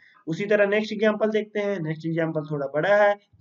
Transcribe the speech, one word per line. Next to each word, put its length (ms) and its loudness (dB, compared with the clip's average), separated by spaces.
उसी 180 -4
तरह 220 4
next 260 0
example 380 2
देखते 280 -4
हैं। 220 -2
Next 240 -6
example 360 -2
थोड़ा 220 -4
बड़ा 220 2
है, 180 4